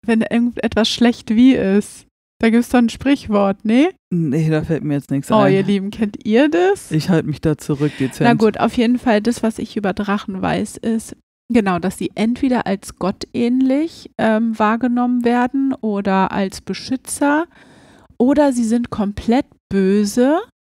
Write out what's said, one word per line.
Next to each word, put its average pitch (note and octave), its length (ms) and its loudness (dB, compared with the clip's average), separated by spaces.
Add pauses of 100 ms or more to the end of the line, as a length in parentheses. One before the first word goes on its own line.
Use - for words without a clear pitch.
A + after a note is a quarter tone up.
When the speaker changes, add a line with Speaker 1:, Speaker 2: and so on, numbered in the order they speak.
Speaker 1:
wenn A3 180 2
irgendetwas A#3 640 0
schlecht - 420 0
wie B3 240 6
ist. - 520 0 (340)
Da A#3 100 2
gibt's A#3 200 2
doch B3 80 4
ein A#3+ 100 4
Sprichwort, G#3 760 0
ne? B3+ 260 4 (220)
Speaker 2:
Nee, D#3+ 360 0
da D#3 160 0
fällt D#3+ 180 -2
mir D3 120 -2
jetzt C#3+ 160 -6
nichts C#3 200 -4
Speaker 1:
Oh, A3 60 4
Speaker 2:
ein. G3 160 4
Speaker 1:
ihr G3 100 2
Lieben, G3 280 -2
kennt G#3 360 -6
ihr A#3 220 4
das? F4+ 420 0
Speaker 2:
Ich D#3 200 -2
halte E3 180 2
mich C#3+ 140 -6
da D#3 160 0
zurück, D3 420 -2
dezent. C3 280 -4
Speaker 1:
Na A#3+ 60 4
gut, A3 240 0
auf - 180 -2
jeden B3 220 2
Fall, G#3+ 220 2
das, A3+ 220 -2
was A3+ 160 -2
ich - 180 -8
über G3+ 160 -2
Drachen G3+ 480 -4
weiß, F#3 380 -4
ist, A3+ 360 -6 (380)
genau, G3 260 0
dass F#3 200 -4
sie - 160 -4
entweder A#3+ 520 -2
als - 300 -6
gottähnlich, C4 1200 -2
ähm, A3 420 0
wahrgenommen A#3+ 680 0
werden B3 500 0
oder G3 580 -2
als G3 300 -4
Beschützer C#4+ 840 -2 (760)
oder C#4+ 360 4
sie A#3+ 100 0
sind A#3+ 240 0
komplett A3 580 -2 (240)
böse G#3 680 2 (220)